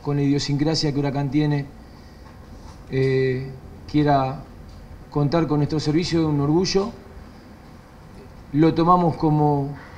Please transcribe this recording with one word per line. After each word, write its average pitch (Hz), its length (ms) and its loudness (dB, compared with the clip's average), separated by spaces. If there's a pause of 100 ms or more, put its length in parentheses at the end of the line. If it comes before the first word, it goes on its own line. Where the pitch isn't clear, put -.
con 143 140 -2
la 143 40 2
idiosincrasia 143 720 0
que 139 60 -2
Huracán 139 320 -2
tiene, 147 340 2 (1300)
eh, 131 580 0 (420)
quiera 139 520 2 (680)
contar 147 380 2
con 147 100 0
nuestro 147 220 0
servicio, 160 420 0
es 156 60 2
un 147 120 0
orgullo. 175 520 2 (1600)
Lo 156 220 4
tomamos 170 400 4
como, 147 540 2 (280)